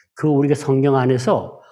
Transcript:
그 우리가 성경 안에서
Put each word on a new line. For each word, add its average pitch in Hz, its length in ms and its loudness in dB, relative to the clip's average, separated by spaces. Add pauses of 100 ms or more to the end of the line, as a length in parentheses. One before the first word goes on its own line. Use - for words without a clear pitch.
(140)
그 156 140 -2
우리가 143 260 2
성경 135 420 0
안에서 127 640 -2 (120)